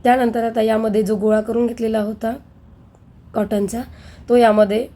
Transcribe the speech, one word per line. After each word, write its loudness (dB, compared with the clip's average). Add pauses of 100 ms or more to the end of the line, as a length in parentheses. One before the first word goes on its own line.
त्यानंतर 2
आता -2
यामध्ये 0
जो -2
गोळा 2
करून -2
घेतलेला -4
होता -6 (1000)
कॉटनचा, -2 (480)
तो 4
यामध्ये 4 (100)